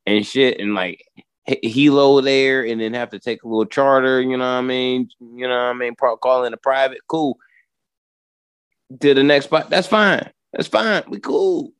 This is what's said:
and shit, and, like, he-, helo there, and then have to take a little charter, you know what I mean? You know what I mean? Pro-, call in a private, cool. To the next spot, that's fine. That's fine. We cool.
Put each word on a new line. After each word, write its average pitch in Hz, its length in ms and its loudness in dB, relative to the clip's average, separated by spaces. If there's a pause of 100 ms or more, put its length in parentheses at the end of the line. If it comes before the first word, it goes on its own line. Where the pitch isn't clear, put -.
and 104 200 0
shit, 127 340 0
and, 104 140 -4
like, 92 300 -6 (420)
he-, 127 420 0
helo 139 360 6
there, 135 420 0
and 113 160 -4
then 110 120 -4
have 120 180 -6
to 101 80 -12
take 113 240 -8
a 120 40 -16
little 110 180 0
charter, 131 560 2
you 131 160 -2
know - 20 -4
what 127 200 -2
I - 20 -4
mean? 127 480 -4 (100)
You 120 280 -12
know - 20 -4
what 123 200 -2
I 123 40 -2
mean? 123 220 -8
Pro-, 123 220 0
call 127 280 0
in 117 80 -6
a 113 40 -12
private, 135 500 -2
cool. 156 300 -4 (1600)
To 143 120 6
the 135 100 4
next 143 220 4
spot, - 240 -2
that's 180 180 0
fine. 202 420 2 (220)
That's - 160 -6
fine. 214 400 0
We 202 120 -12
cool. 170 600 -2